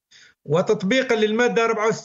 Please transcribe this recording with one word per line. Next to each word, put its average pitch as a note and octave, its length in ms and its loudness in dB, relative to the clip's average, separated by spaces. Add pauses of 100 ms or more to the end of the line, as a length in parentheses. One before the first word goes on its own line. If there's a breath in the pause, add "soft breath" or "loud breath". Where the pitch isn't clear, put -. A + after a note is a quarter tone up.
(460 loud breath)
وتطبيقاً G#3+ 680 0
للمادة A3 500 0
أربعة A3 260 0 (140)